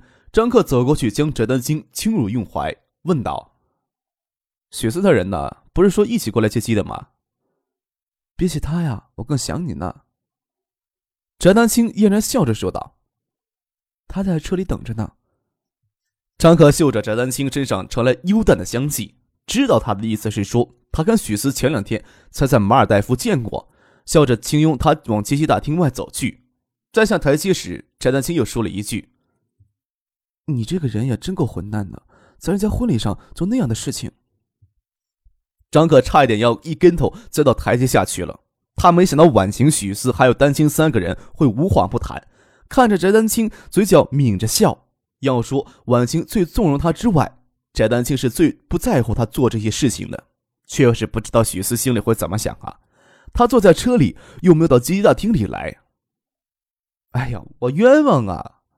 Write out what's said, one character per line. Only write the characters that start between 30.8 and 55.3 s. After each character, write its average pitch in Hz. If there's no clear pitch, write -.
人 110
也 113
真 -
够 180
混 101
蛋 104
的， -
在 -
人 202
家 214
婚 247
礼 135
上 107
做 170
那 233
样 185
的 110
事 131
情。” -
张 151
克 156
差 143
一 131
点 107
要 117
一 156
跟 175
头 131
栽 -
到 120
台 107
阶 123
下 113
去 -
了， -
他 180
没 175
想 143
到 160
婉 104
晴、 131
许 98
思 123
还 131
有 123
丹 139
青 151
三 156
个 120
人 90
会 160
无 127
话 -
不 110
谈， -
看 247
着 196
翟 180
丹 220
青 220
嘴 202
角 180
抿 123
着 110
笑。 -
要 131
说 143
婉 120
晴 160
最 185
纵 190
容 143
他 165
之 233
外， 151
翟 110
丹 120
青 139
是 127
最 147
不 175
在 175
乎 113
他 117
做 123
这 113
些 107
事 117
情 92
的， -
却 -
又 120
是 113
不 110
知 -
道 113
许 92
思 117
心 127
里 110
会 113
怎 80
么 98
想 -
啊。 -
他 240
坐 240
在 185
车 247
里， 113
又 170
没 160
有 170
到 123
接 156
机 202
大 180
厅 214